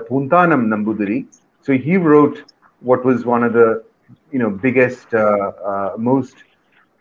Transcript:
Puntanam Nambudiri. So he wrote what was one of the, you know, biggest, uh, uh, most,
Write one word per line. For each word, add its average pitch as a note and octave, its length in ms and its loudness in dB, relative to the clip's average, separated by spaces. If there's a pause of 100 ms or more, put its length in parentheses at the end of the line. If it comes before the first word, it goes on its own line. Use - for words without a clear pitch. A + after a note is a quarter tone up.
(100)
Puntanam C#3 580 2
Nambudiri. G#2+ 580 -4 (340)
So C3+ 140 -2
he C3+ 220 0
wrote D3 560 2 (280)
what B2 240 0
was B2 220 0
one A#2+ 180 0
of A2+ 80 -2
the, A2+ 320 2 (480)
you C#3 60 -6
know, A2+ 120 -2
biggest, B2 640 -2
uh, A#2 60 2
uh, G2 800 -2
most, B2+ 380 -2 (640)